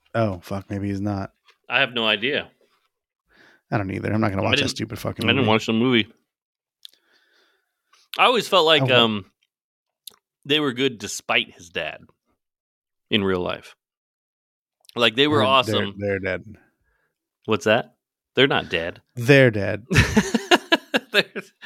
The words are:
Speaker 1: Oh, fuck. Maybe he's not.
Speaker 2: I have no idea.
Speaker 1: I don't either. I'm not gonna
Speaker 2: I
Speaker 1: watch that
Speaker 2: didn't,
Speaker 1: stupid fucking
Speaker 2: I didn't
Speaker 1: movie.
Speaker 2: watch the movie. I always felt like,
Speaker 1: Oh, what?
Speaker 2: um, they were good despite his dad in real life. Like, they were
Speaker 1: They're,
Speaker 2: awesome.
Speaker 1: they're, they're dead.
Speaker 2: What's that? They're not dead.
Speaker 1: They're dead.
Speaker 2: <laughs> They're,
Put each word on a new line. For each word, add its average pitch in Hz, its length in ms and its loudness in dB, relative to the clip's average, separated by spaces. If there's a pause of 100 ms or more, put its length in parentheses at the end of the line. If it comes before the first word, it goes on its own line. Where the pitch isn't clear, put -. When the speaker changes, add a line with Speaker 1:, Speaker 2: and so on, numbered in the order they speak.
(140)
Speaker 1:
Oh, 104 280 -2
fuck. 98 260 -12
Maybe 101 200 -4
he's 98 120 -4
not. 101 320 -6 (340)
Speaker 2:
I 123 140 -2
have 120 140 -4
no 113 120 -2
idea. 110 440 -2 (1200)
Speaker 1:
I 131 80 -2
don't 95 120 -6
either. 98 220 -6
I'm 107 80 0
not 107 120 -2
gonna 98 100 -4
Speaker 2:
I - 20 -2
Speaker 1:
watch 104 120 0
that 143 80 0
Speaker 2:
didn't, 131 80 -4
Speaker 1:
stupid 110 260 -10
fucking 107 260 -8
Speaker 2:
I 113 40 -2
didn't 123 100 0
Speaker 1:
movie. 120 100 0
Speaker 2:
watch 110 180 2
the 117 60 -2
movie. 113 400 0 (2000)
I 165 60 4
always 233 240 2
felt 175 180 4
like, 156 160 6
Speaker 1:
Oh, 135 40 0
what? 131 80 2
Speaker 2:
um, 110 300 2 (1200)
they 151 160 2
were 139 140 0
good 127 240 -2
despite 113 560 -4
his 87 160 -20
dad 78 320 -10 (1080)
in 107 160 0
real 92 160 -2
life. - 340 -10 (1200)
Like, 117 220 0
they 139 100 4
were 147 120 2
Speaker 1:
They're, 131 80 2
Speaker 2:
awesome. 107 500 0
Speaker 1:
they're, 98 240 -4
they're 92 180 -4
dead. 85 60 -16 (1040)
Speaker 2:
What's 107 180 -2
that? 113 300 0 (420)
They're 131 100 4
not 123 240 -2
dead. 87 320 -6 (140)
Speaker 1:
They're 127 340 6
dead. 101 380 -6
Speaker 2:
<laughs> - 20 -6
They're, - 1300 0 (420)